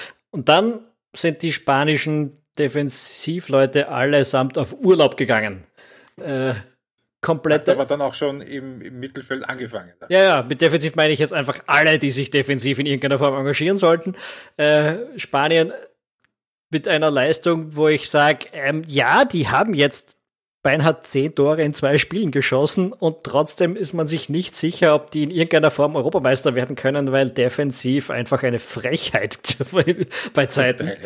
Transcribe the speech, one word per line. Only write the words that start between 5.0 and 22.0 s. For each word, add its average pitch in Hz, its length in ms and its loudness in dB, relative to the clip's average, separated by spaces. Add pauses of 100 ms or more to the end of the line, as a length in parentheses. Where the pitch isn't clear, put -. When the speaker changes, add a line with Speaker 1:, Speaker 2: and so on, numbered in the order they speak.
Speaker 1:
gegangen. 107 460 -2 (580)
Äh, 131 320 -4 (680)
komplette 151 500 0
Speaker 2:
Hat 135 60 2
aber 139 100 -2
dann 147 140 -2
auch 139 120 -2
schon 139 280 -4
im, 131 400 -14
im 127 180 -16
Mittelfeld 135 480 -10
angefangen. 110 460 -10 (160)
Speaker 1:
Ja, 190 120 4
ja, 175 220 4
mit 131 180 -6
defensiv 156 340 2
meine 156 180 2
ich 135 60 0
jetzt 156 140 0
einfach 139 320 -4
alle, 156 320 4
die 143 140 -2
sich 127 180 -4
defensiv 139 480 -2
in 143 80 -2
irgendeiner 139 320 0
Form 139 180 2
engagieren 143 420 -2
sollten. 170 380 2 (420)
Äh, 151 360 4 (240)
Spanien 160 560 0 (960)
mit 160 180 -4
einer 156 220 2
Leistung, 156 640 0
wo 151 120 2
ich 151 220 0
sag, 147 440 2
ähm, 151 340 -4
ja, 151 380 2
die 165 220 -2
haben 202 260 0
jetzt 143 420 0 (460)
Bayern 143 220 2
hat 156 240 0
zehn 143 260 -2
Tore 151 300 2
in 147 100 0
zwei 143 240 2
Spielen 170 340 -2